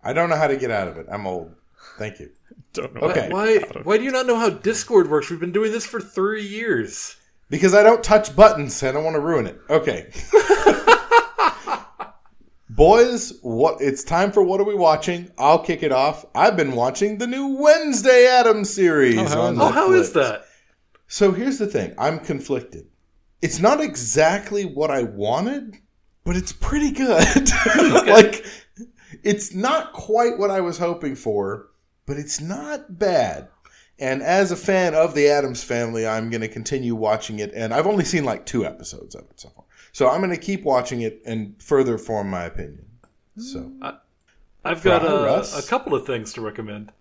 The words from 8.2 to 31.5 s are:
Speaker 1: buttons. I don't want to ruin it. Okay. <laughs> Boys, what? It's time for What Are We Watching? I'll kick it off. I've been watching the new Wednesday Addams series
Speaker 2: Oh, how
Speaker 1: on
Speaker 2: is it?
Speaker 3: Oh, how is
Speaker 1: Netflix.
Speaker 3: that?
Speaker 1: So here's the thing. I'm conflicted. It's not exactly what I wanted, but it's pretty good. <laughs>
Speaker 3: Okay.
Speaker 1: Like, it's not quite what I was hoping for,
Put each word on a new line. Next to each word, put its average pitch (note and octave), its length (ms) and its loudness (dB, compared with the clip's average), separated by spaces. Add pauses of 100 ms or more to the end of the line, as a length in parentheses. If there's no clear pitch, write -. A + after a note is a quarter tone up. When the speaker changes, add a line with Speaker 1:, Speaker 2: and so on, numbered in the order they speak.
Speaker 1:
buttons. D3+ 460 6
I C3 100 -2
don't D3 120 -2
want D#3+ 120 -4
to D3+ 40 0
ruin C#3+ 260 -2
it. - 120 -12 (100)
Okay. D3 420 0 (220)
<laughs> - 1400 2 (1000)
Boys, A3+ 640 4 (100)
what? B2 380 0
It's C#3 240 -2
time F#3 260 0
for G3+ 140 2
What F#3+ 160 0
Are G3+ 40 2
We G#3 120 -4
Watching? F3 600 0
I'll D3+ 200 6
kick D#3+ 240 -4
it D3+ 80 0
off. C#3 340 0 (100)
I've F#3+ 220 4
been C#3+ 200 -2
watching D#3+ 420 -2
the A#3+ 80 -6
new C4+ 340 -6
Wednesday C4 680 6
Addams A3+ 460 4
series D3 460 2
Speaker 2:
Oh, A2+ 80 0
how - 160 -2
Speaker 1:
on - 120 -2
Speaker 2:
is - 40 -4
it? - 40 4
Speaker 3:
Oh, - 80 4
how F#4+ 220 2
is F4+ 180 4
Speaker 1:
Netflix. - 40 -18
Speaker 3:
that? A#2+ 300 0 (640)
Speaker 1:
So G3+ 240 2
here's B3+ 260 -4
the G#3 80 -2
thing. G#2+ 320 -4
I'm D#3 220 -2
conflicted. C3+ 680 -8 (560)
It's F3 160 -4
not B3 220 2
exactly F#3+ 840 -2
what D3 240 -4
I C3+ 120 -2
wanted, D3+ 760 -6 (480)
but F3 120 -2
it's F3+ 160 -8
pretty D4 400 -2
good. A3 320 2
<laughs> - 260 2 (160)
Speaker 3:
Okay. - 460 4
Speaker 1:
Like, G#3+ 340 6 (800)
it's G#3 300 -2
not C4 380 -4
quite A#3 460 -2
what G3+ 120 0
I F#3+ 100 -2
was E3+ 180 -6
hoping E3+ 380 -4
for, G2 520 -6 (380)